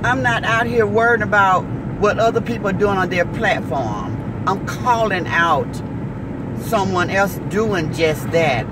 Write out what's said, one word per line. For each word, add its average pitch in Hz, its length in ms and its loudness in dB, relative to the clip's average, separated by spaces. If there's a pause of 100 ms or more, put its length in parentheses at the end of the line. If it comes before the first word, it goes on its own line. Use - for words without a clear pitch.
I'm 254 180 2
not 233 220 0
out 226 220 2
here 233 200 4
worrying 226 360 4
about 196 400 4 (360)
what 196 200 2
other 226 240 2
people 214 260 -4
are 190 60 0
doing 196 240 2
on 185 100 0
their 175 160 2
platform. - 1200 -4
I'm 190 200 -2
calling 220 600 0
out 156 480 0 (840)
someone 190 500 0
else 196 280 0 (120)
doing 190 460 0
just 139 380 0
that. 147 400 2